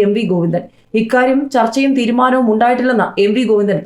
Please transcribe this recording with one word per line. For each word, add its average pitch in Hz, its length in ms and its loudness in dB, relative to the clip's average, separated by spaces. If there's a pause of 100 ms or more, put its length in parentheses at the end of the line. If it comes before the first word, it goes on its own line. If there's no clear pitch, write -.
എം 202 100 2
വി 226 100 -2
ഗോവിന്ദൻ. 170 400 -2 (320)
ഇക്കാര്യം 254 460 2 (100)
ചർച്ചയും 269 440 0
തീരുമാനവും 247 580 0
ഉണ്ടായിട്ടില്ലെന്ന് 240 540 0 (140)
എം 202 140 2
വി 254 100 0
ഗോവിന്ദൻ 208 420 0